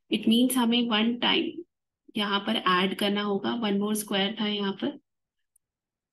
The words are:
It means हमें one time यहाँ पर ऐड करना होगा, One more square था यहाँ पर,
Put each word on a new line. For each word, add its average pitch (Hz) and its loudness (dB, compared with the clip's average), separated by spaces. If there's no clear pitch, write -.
It 214 -2
means 247 4
हमें 233 2
one 226 2
time - -2
यहाँ 202 0
पर 220 -2
ऐड 185 2
करना 202 0
होगा, 208 -2
One 208 0
more 208 0
square 208 -2
था 214 -2
यहाँ 202 -2
पर, 214 -4